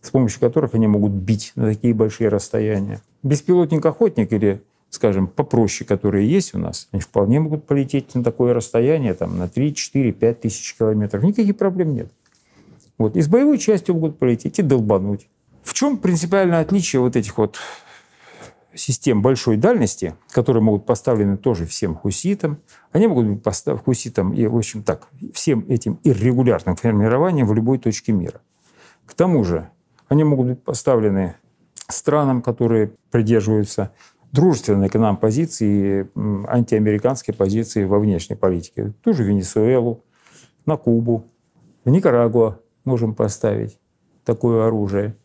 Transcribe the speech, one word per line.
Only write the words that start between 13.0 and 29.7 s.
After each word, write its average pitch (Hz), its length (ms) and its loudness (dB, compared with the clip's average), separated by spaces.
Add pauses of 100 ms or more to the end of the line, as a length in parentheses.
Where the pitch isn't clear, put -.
И 175 60 4
с 147 60 2
боевой 262 300 4
частью 185 380 0
могут 160 220 -4
полететь 120 420 0
и - 20 0
долбануть. 104 640 0 (340)
В - 120 -10
чем 277 240 0
принципиальное 175 640 2
отличие 165 400 0
вот 123 140 0
этих 104 220 -2
вот 107 200 0 (1160)
систем 117 480 0
большой 120 360 2
дальности, 120 580 0 (140)
которые 117 340 2
могут 104 220 2
поставлены 107 500 0
тоже 95 300 -2
всем - 300 -6
хуситам, 156 640 -4 (320)
они 202 160 4
могут 127 180 2
быть 104 180 -4
постав-, - 400 -4
хуситам 110 500 -2
и, 117 120 0
в 113 100 -2
общем, 107 280 -4
так, - 260 -4 (240)
всем 127 340 -2
этим 117 360 -2
иррегулярным 117 720 2
формированиям 120 720 0
в 107 60 0
любой 120 260 0
точке 117 340 -4
мира. 87 260 -4 (680)
К - 80 -20
тому 165 300 2
же 85 260 -4 (380)